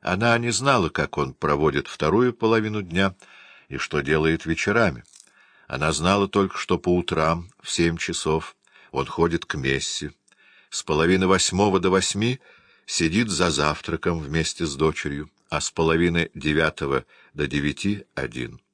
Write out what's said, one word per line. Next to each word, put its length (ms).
Она 360
не 140
знала, 380
как 280
он 160
проводит 540
вторую 460
половину 480
дня — 340
и 80
что 240
делает 440
вечерами. 600
Она 280
знала 340
только, 300
что 200
по 160
утрам 560
в 100
семь 240
часов 600
он 140
ходит 400
к 100
мессе, 580
с 140
половины 420
восьмого 540
до 100
восьми 520
сидит 440
за 200
завтраком 720
вместе 460
с 100
дочерью, 560
а 120
с 100
половины 640
девятого 680
до 140
девяти — 680
один. 460